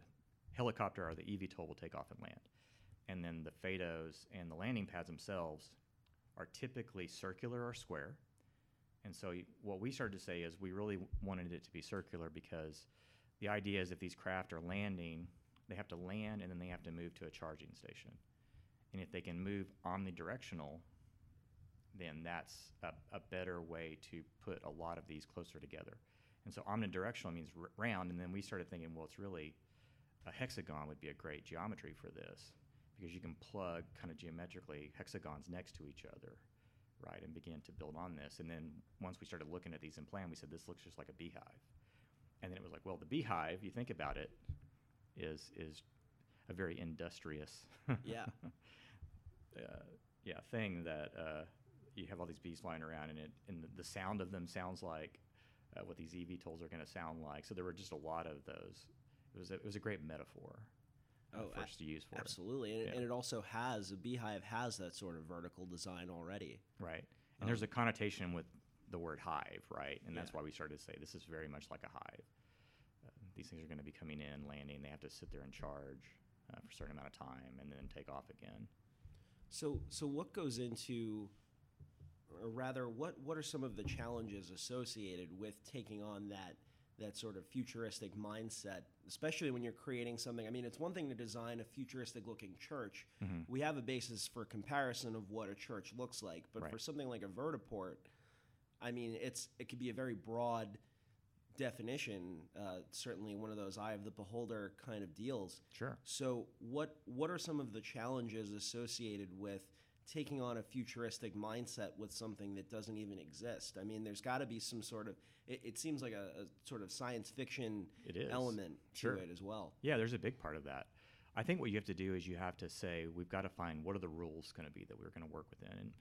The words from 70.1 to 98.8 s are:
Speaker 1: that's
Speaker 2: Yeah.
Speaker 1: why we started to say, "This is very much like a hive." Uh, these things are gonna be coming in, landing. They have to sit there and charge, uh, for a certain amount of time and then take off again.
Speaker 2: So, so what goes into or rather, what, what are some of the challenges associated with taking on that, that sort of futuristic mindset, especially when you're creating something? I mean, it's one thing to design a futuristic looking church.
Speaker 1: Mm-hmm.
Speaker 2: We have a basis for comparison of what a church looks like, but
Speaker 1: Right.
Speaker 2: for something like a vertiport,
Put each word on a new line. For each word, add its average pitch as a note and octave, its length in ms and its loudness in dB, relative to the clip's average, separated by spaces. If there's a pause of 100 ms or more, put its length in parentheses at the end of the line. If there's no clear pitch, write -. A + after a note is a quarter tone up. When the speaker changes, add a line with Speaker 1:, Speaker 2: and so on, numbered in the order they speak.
Speaker 1:
that's E2+ 160 0
Speaker 2:
Yeah. D#2+ 60 -2
Speaker 1:
why D2 60 2
we D2+ 80 0
started D2+ 280 -2
to - 40 -12
say, D2 160 -8
"This - 140 -8
is D2+ 120 -8
very D#2+ 220 -4
much D2 220 -6
like - 140 -6
a - 60 -6
hive." - 360 -8 (800)
Uh, - 60 -16 (240)
these D#2+ 140 -6
things E2 140 -6
are D#2+ 40 -6
gonna D2+ 160 -2
be D2 80 -6
coming D2+ 300 -4
in, C#2+ 260 -4
landing. C#2+ 340 -4
They C#2+ 80 -6
have D2 120 -6
to D2+ 80 -4
sit - 200 -8
there C#2+ 120 -4
and C2+ 100 -8
charge, C#2 640 -6 (360)
uh, - 100 -10
for - 100 -14
a - 20 -12
certain D2 200 -4
amount C#2 140 -6
of C#2 60 -10
time C2 460 -8
and C#2+ 120 -8
then C2+ 220 -6
take C#2 160 -6
off C#2 200 -4
again. G#1 380 -10 (800)
Speaker 2:
So, D3 400 4
so - 180 2
what D3 260 2
goes C#3+ 240 4
into A2+ 720 2 (1120)
or A2+ 80 0
rather, B2+ 400 2
what, C#3 340 0
what D#3 140 2
are D3+ 60 0
some C#3+ 200 2
of A#2 120 2
the G#2 80 0
challenges A2+ 680 2
associated F#2+ 840 0
with - 320 -4
taking A2 340 -2
on G2+ 260 0
that, F#2+ 260 -4 (440)
that G#2 180 -2
sort G#2 200 0
of F2+ 80 -4
futuristic A2+ 720 0
mindset, G#2 640 0 (260)
especially D#3 440 4
when A#2+ 120 4
you're A#2 100 4
creating A#2+ 440 2
something? A#2 280 2
I A2+ 40 0
mean, B2 160 2
it's A#2 140 -2
one F3 140 4
thing D#3+ 160 2
to B2 60 0
design A#2 440 0
a A2+ 40 -2
futuristic B2+ 640 -2
looking G#2 320 -4
church. B2 460 -2 (180)
Speaker 1:
Mm-hmm. F2 240 4
Speaker 2:
We C3 140 4
have D3+ 160 6
a B2+ 40 2
basis A#2 460 2
for A2+ 180 -2
comparison A#2+ 680 4
of G2+ 140 -2
what G#2+ 200 0
a G2+ 60 -2
church G#2 420 -4
looks B2 240 -2
like, E2+ 320 -2
but A2+ 100 -2
Speaker 1:
Right. D#2 80 0
Speaker 2:
for A2 80 0
something C#3+ 280 0
like A2+ 160 0
a G2 40 0
vertiport, G#2 680 0 (880)